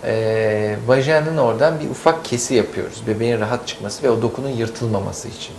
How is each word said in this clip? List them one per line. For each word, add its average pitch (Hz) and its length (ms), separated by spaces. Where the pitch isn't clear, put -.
ee, 110 720
vajinanın 151 500
oradan 131 420
bir 147 100
ufak 160 360
kesi 123 300
yapıyoruz. - 520
Bebeğin 113 320
rahat 113 280
çıkması - 360
ve 135 60
o 113 120
dokunun 127 280
yırtılmaması 110 800
için. - 320